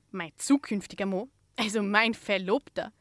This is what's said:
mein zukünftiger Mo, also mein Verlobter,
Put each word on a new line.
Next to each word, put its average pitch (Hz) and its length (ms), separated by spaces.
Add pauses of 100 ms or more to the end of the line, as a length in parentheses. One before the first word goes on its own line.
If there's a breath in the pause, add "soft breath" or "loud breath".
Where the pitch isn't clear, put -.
(100)
mein 170 260
zukünftiger - 720
Mo, 196 240 (260)
also 214 280
mein 214 320
Verlobter, 202 840